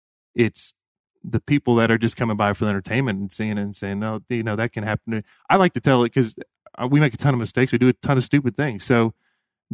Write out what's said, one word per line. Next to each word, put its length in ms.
It's 400
the 160
people 360
that 140
are 80
just 180
coming 200
by 160
for 140
the 40
entertainment 480
and 140
seeing 260
it 40
and 120
saying, 240
"No, 300
you 140
know, 120
that 180
can 120
happen." 400
I 80
like 160
to 80
tell 240
it 80
'cause, 240
uh, 100
we 120
make 140
a 20
ton 160
of 80
mistakes. 320
We 60
do 100
a 60
ton 240
of 60
stupid 300
things. 300
So 300